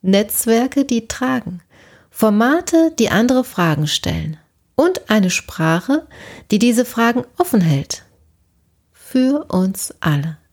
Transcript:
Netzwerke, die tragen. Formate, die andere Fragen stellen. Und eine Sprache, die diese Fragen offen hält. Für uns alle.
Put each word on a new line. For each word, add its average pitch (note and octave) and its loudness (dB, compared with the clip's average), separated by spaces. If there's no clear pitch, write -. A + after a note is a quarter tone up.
Netzwerke, A3+ 0
die A#3 -2
tragen. B3 -6
Formate, D4+ 2
die A3 2
andere B3+ 2
Fragen D#3 0
stellen. D#3 -6
Und F4 0
eine G3+ 4
Sprache, F3 -2
die G#3 2
diese A#3+ 2
Fragen A#3 0
offen D#4 0
hält. D3 0
Für C4 -2
uns F#3 -4
alle. D3+ -2